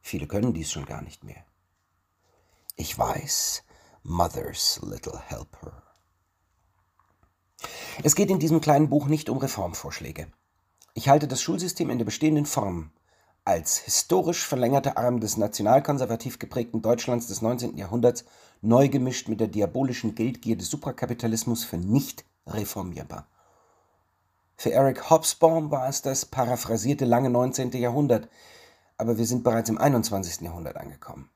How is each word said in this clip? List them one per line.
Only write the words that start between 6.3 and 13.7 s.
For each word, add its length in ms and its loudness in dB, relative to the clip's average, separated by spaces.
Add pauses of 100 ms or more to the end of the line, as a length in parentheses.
Es 120 4
geht 140 4
in 100 4
diesem 200 4
kleinen 300 6
Buch 180 2
nicht 220 0
um 80 -2
Reformvorschläge. 920 -6 (680)
Ich 140 -4
halte 220 6
das 120 -4
Schulsystem 480 -2
in 100 -2
der 60 0
bestehenden 400 2
Form 460 -4 (540)
als 320 0